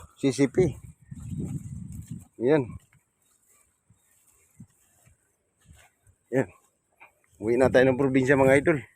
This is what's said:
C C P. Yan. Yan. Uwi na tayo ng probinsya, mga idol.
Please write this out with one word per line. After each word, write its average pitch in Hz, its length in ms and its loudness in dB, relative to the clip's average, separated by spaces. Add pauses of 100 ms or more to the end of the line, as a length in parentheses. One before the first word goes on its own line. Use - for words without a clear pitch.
(220)
C 139 80 2
C 135 160 2
P. 185 240 0 (1700)
Yan. 135 240 0 (3750)
Yan. 120 160 0 (960)
Uwi 117 160 0
na 131 80 4
tayo 131 240 4
ng 123 80 -2
probinsya, 135 400 2
mga 135 240 4
idol. 160 160 0 (180)